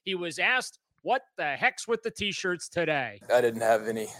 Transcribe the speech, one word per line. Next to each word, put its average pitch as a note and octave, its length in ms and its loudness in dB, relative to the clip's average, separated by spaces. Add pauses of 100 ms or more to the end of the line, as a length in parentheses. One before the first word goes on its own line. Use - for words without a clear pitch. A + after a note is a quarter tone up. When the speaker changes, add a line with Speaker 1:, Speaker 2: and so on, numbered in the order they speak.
Speaker 1:
he F#3+ 120 -4
was F3 240 -6
asked, A#3 400 0 (240)
"What B3 200 0 (140)
the D3 200 -2
heck's B3 300 0
with A3 160 -2
the A3 80 -4
T-shirts F#3 580 -4
today?" C#3+ 520 -2 (120)
Speaker 2:
I B2 100 8
didn't A2+ 180 2
have A2 260 4
any, A2+ 200 -4 (140)